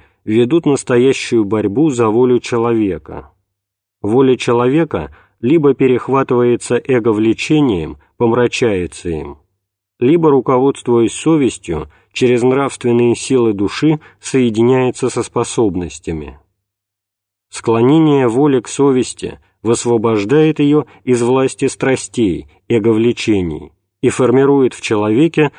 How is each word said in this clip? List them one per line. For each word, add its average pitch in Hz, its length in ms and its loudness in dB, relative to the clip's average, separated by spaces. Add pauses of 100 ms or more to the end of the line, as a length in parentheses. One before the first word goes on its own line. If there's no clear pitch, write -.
(260)
ведут 120 400 0
настоящую 123 800 0
борьбу 107 440 0
за 120 200 0
волю 120 300 2
человека. 113 920 -4 (720)
Воля 127 340 2
человека 120 800 -2 (240)
либо 143 340 2
перехватывается 123 1040 0
эговлечением, 110 1200 0 (200)
помрачается 113 880 -2
им, 73 300 -8 (640)
либо, 156 300 2
руководствуясь 127 840 2
совестью, 107 760 -2 (220)
через 123 320 0
нравственные 120 720 0
силы 120 380 0
души 147 480 -2 (180)
соединяется 123 880 0
со 117 140 -4
способностями. 87 1160 -6 (1080)
Склонение 139 800 2
воли 135 320 2
к - 80 -6
совести 127 720 -2 (240)
высвобождает 117 960 0
её 147 260 2 (180)
из 123 180 0
власти 131 460 0
страстей, 123 800 -4 (200)
эговлечений, 107 1040 -2 (300)
и 123 80 0
формирует 131 640 2
в - 80 -20
человеке 123 760 0